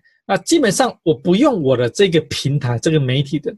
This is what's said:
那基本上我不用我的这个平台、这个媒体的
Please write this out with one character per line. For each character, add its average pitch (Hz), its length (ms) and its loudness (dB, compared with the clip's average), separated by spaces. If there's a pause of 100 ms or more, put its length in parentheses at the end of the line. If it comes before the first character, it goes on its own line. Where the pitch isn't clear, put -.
(260)
那 202 100 0
基 330 220 -2
本 247 120 2
上 233 320 0
我 160 120 2
不 175 200 0
用 233 280 2
我 131 120 2
的 123 140 0
这 190 220 0
个 160 120 2
平 143 360 -4
台、 120 200 -2
这 165 120 -2
个 156 100 2
媒 131 220 0
体 147 160 -6
的 - 200 -8